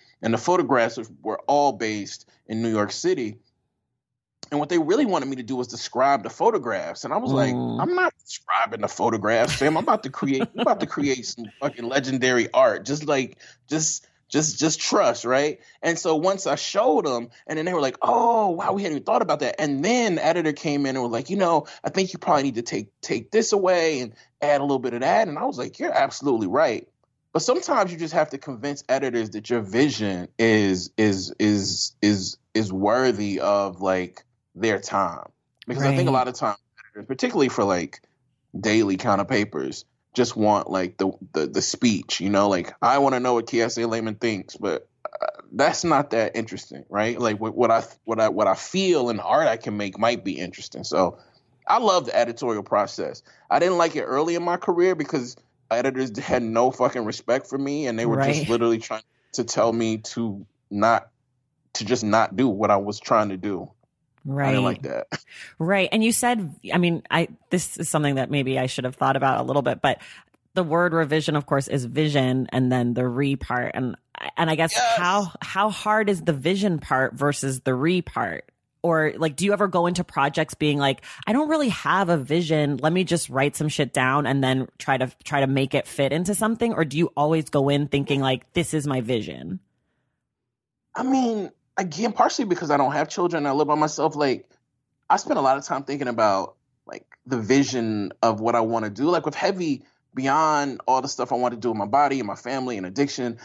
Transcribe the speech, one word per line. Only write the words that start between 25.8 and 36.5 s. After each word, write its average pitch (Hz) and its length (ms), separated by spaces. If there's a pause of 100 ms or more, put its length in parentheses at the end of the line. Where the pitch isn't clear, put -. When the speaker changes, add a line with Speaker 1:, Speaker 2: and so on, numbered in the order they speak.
Speaker 1:
absolutely 131 520
right." 123 380 (460)
But 160 100
sometimes 247 480
you 170 80
just 160 160
have 156 160
to 139 80
convince 139 520
editors 123 400
that 104 200
your 120 120
vision 101 680 (100)
is, 104 600
is, 98 420
is, 104 520 (100)
is, 101 340 (160)
is 107 200
worthy 101 680
of, 98 400
like, 92 440 (320)
their 101 220
time. 87 480 (400)
Because 135 160
I 139 140
think 135 120
a 143 40
Speaker 2:
Right. 131 60
Speaker 1:
lot 127 100
of 123 60
times, 107 240 (340)